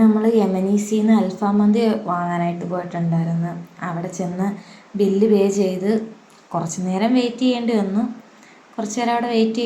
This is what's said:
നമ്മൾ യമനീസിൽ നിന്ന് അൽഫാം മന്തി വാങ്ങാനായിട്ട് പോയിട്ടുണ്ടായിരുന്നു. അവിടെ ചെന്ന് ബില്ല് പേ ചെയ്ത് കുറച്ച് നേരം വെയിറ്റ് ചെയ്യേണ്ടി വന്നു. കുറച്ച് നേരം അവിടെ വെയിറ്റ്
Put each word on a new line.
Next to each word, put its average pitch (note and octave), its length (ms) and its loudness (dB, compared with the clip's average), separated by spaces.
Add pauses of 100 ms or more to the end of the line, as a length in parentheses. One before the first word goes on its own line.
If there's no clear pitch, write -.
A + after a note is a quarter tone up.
നമ്മൾ G#3+ 180 4 (160)
യമനീസിൽ G3 600 0
നിന്ന് A3 220 4
അൽഫാം G3+ 380 -2
മന്തി G#3 220 4 (260)
വാങ്ങാനായിട്ട് F3 640 -2
പോയിട്ടുണ്ടായിരുന്നു. E3+ 800 -2 (360)
അവിടെ E3+ 300 -6
ചെന്ന് F3+ 300 -4 (520)
ബില്ല് G3+ 340 4
പേ G3 80 4 (180)
ചെയ്ത് F#3+ 320 0 (640)
കുറച്ച് E3 340 -4
നേരം G3 300 0
വെയിറ്റ് A#3+ 260 -2
ചെയ്യേണ്ടി A#3+ 380 0
വന്നു. G3 220 0 (680)
കുറച്ച് G#3+ 260 -6
നേരം A#3+ 160 0
അവിടെ A#3+ 200 -2
വെയിറ്റ് A3+ 300 2